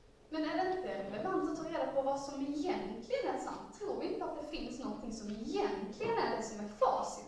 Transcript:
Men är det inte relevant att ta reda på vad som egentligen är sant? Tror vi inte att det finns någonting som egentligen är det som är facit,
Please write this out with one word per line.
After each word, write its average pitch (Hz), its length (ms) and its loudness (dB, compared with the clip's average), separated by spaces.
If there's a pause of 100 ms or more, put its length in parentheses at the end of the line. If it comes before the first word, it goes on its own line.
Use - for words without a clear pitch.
(340)
Men 311 100 2
är 320 200 2
det 370 140 2
inte - 260 -2
relevant 330 460 2
att 311 80 -2
ta 320 120 -4
reda 269 220 2
på 269 100 6
vad 277 180 2
som 269 220 -4
egentligen - 920 0
är - 40 -2
sant? - 400 -6
Tror - 200 -2
vi 330 140 0
inte - 120 -2
att 302 160 -4
det 302 160 -6
finns - 220 -4
någonting 214 340 -4
som 208 180 -6
egentligen 392 840 0
är - 200 2
det 220 60 -2
som 208 220 -4
är - 40 -6
facit, - 580 2